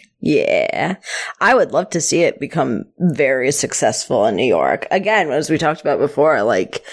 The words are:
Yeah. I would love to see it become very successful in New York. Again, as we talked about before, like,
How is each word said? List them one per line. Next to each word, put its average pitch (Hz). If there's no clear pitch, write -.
Yeah. -
I 220
would 202
love 180
to 165
see 170
it -
become 131
very 135
successful 113
in 104
New 107
York. 78
Again, 190
as 139
we 156
talked 156
about 143
before, 143
like, 104